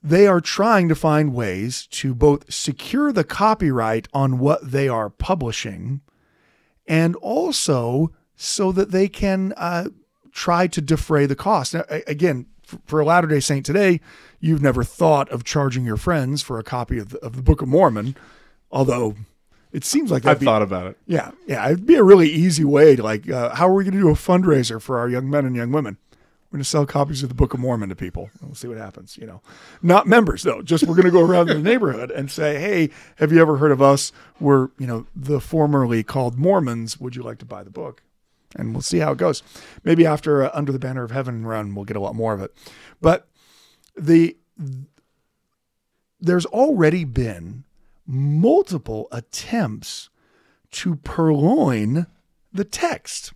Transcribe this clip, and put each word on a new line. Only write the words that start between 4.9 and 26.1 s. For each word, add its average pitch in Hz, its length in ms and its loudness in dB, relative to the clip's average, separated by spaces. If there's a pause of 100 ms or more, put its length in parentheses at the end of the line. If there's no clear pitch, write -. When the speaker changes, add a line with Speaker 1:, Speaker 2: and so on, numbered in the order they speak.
Speaker 1:
publishing 117 920 -6 (840)
and 165 300 0
also 165 960 -2 (220)
so - 380 -4
that 190 180 -2
they 190 180 0
can, 190 480 -4
uh, 175 320 -6 (440)
try 175 340 0
to 170 140 -4
defray 147 460 0
the 135 100 -2
cost. 190 380 -2
Now, 165 160 -4
a-, 151 160 -8
again, 147 400 -2 (180)
f-, - 220 -18
for 156 140 0
a 151 40 2
Latter-day 160 340 2
Saint 139 280 -2
today, 185 340 2 (400)
you've 160 220 0
never 131 200 2
thought 151 460 0
of 120 160 -8
charging 131 400 -2
your 110 140 -4
friends 143 440 -2
for 120 160 -8
a 110 60 -10
copy 123 340 -6
of 104 120 -12
the, 139 80 -14
of 117 180 -12
the 131 60 -10
Book 151 180 4
of 143 80 -4
Mormon, 131 480 2 (540)
although 123 440 0 (580)
it - 120 -8
seems 277 260 -2
like 131 120 0
that'd 151 140 4
Speaker 2:
I've - 40 -8
Speaker 1:
be 143 60 0
Speaker 2:
thought 110 160 4
about 92 240 -4
it. 95 100 -14 (100)
Speaker 1:
Yeah, - 260 -4 (140)
yeah, 113 200 -4
it'd 175 200 -2
be 320 100 8
a 262 60 6
really 185 280 10
easy 160 340 2
way 143 320 8
to, 117 60 -4
like, 110 280 -4
uh, 123 240 -4
how 170 140 2
are 185 60 4
we 196 100 2
gonna 190 160 -2
do 180 80 6
a 151 60 4
fundraiser 147 680 0
for 127 180 -4
our 120 100 -2
young 127 200 -4
men 143 160 0
and 127 100 -4
young 117 160 -4
women? 131 280 -4 (520)